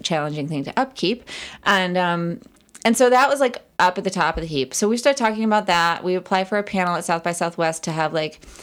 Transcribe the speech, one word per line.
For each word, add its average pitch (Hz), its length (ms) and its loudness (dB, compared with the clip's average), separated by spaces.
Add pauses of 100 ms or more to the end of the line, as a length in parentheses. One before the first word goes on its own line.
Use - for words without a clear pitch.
challenging 151 460 -2
thing 147 160 -4
to 143 160 -4
upkeep. 240 480 -4 (360)
And, 185 340 2
um, 170 420 -2 (440)
and 226 120 4
so 247 140 6
that 254 180 6
was, 277 120 2
like, 247 180 0 (220)
up 185 180 4
at 180 60 -6
the 185 60 0
top 165 260 0
of 165 40 -6
the 165 60 -8
heap. 139 260 -4
So 208 160 0
we 226 80 2
started 269 220 2
talking 220 240 0
about 214 240 2
that. 170 380 2
We 180 100 0
applied 190 320 0
for 208 120 -2
a 208 40 0
panel 185 320 0
at 170 100 -4
South 170 200 -2
by 175 80 -2
Southwest 170 520 -2
to 165 80 -4
have, 156 200 -2
like, 156 260 -4 (240)